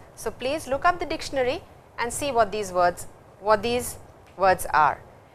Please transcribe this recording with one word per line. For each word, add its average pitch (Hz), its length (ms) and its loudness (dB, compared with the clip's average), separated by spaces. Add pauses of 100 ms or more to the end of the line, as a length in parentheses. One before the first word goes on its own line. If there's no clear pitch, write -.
(140)
So, - 160 -8
please 269 360 -4
look 277 200 -2
up 349 120 2
the 311 60 -6
dictionary 285 560 -2 (380)
and 233 120 -4
see 277 220 -4
what 220 180 4
these 202 220 -6
words, 175 360 2 (320)
what 208 220 4
these 240 360 -2 (400)
words 185 340 4
are, 151 300 2 (320)